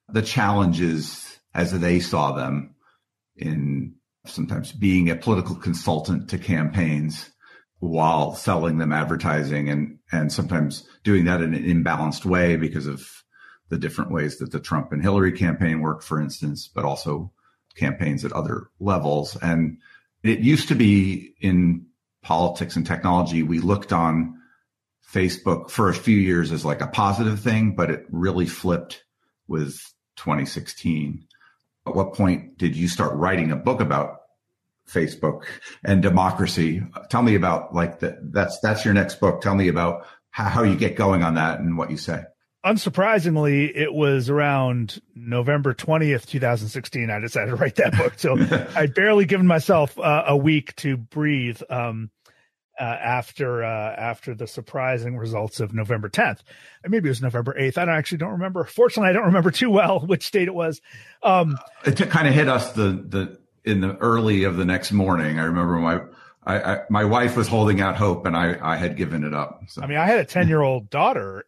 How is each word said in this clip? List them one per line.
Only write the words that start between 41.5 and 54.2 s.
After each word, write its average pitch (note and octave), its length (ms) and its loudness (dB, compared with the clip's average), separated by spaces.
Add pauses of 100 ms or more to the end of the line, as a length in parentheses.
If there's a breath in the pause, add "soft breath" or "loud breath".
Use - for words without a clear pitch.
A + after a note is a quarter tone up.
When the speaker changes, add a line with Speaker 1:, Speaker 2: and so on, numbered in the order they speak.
Speaker 1:
and E2+ 180 -2
what D#2 120 -4
you D2+ 80 -6
say. E2 280 -8 (380)
Speaker 2:
Unsurprisingly, E3 1120 2
it D3 200 -2
was C#3 360 2
around C3+ 720 0 (140)
November B2 580 0
twentieth, D#3 540 0
two C#3+ 120 -4
thousand A#2+ 280 0
sixteen, A#2 420 -6
I G#2+ 100 -4
decided A2+ 320 -4
to A#2+ 40 -2
write C3+ 220 0
that E3 200 2
book. B2 200 2
So C3+ 200 2
Speaker 1:
<laughs> - 380 0
Speaker 2:
I'd D3+ 180 0
barely G3+ 320 4
given F#3 220 4
myself, E3 500 4
uh, D3+ 300 2
a C#3+ 100 6
week D3 380 2
to C3+ 220 -4
breathe, B2+ 720 -2
um, A#2 420 -6 (680 soft breath)
uh, C3+ 60 -6
after, B2 800 -4
uh, A2 340 -4
after A#2 360 -8